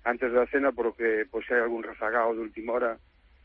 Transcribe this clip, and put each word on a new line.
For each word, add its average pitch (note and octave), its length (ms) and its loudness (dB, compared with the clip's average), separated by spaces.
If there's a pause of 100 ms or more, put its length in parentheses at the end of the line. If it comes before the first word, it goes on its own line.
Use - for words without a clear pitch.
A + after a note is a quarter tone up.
antes A#2+ 320 0
da B2 160 4
cena, C#3 240 2
porque, A2+ 560 0
pois, A2+ 160 -6
se B2+ 80 -4
hai B2 80 4
algún A#2 240 -2
rezagao A2+ 480 0
de A2+ 80 -4
última A2+ 320 -6
hora, A#2+ 240 0 (480)